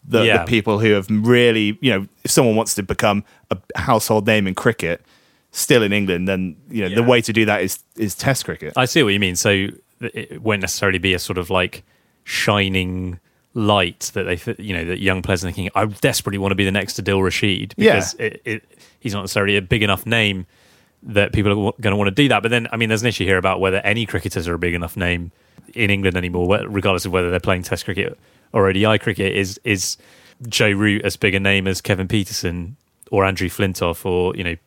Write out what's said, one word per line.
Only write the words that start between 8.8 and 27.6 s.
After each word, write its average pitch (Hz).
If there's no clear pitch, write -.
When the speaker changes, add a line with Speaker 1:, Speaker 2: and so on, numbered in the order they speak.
Speaker 2:
see 147
what 101
you 101
mean. 90
So 101
it 117
won't 107
necessarily 95
be 92
a 87
sort 90
of, 90
like, 92
shining 92
light 101
that 98
they, 90
th-, 110
you 104
know, 85
that 92
young 95
players 92
are 90
thinking, 92
"I 101
desperately 104
want 98
to 95
be 101
the 95
next 98
Adil 98
Rashid," 95
Speaker 1:
Yeah. 208
Speaker 2:
because -
it, -
it, 110
he's 110
not 101
necessarily 101
a 101
big 107
enough 101
name 104
that 101
people 104
are 101
w-, 104
gonna 104
wanna 101
do 143
that. 107
But 113
then, 117
I 113
mean, 113
there's 110
an 123
issue 101
here 92
about 92
whether 95
any 107
cricketers 98
are 85
a 82
big 85
enough 85
name 87
in 107
England 95
anymore, 90
wh-, 101
regardless 95
of 92
whether 90
they're 90
playing 90